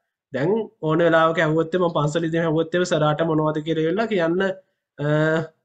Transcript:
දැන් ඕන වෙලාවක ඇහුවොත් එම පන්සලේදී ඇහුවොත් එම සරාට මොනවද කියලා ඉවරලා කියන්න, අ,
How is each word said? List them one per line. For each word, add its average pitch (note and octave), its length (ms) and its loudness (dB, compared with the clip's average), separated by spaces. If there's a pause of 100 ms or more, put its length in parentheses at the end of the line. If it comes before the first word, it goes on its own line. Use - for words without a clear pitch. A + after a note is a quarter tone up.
(320)
දැන් C3+ 180 -2 (280)
ඕන D#3 200 -2
වෙලාවක E3 400 4
ඇහුවොත් D#3+ 360 0
එම F3+ 160 2
පන්සලේදී E3 500 -2
ඇහුවොත් D#3+ 340 0
එම F3+ 100 2
සරාට D3+ 380 0
මොනවද D#3 400 0
කියලා D#3 220 -2
ඉවරලා F#3+ 220 -2
කියන්න, F3+ 340 0 (580)
අ, C#3+ 80 -4 (580)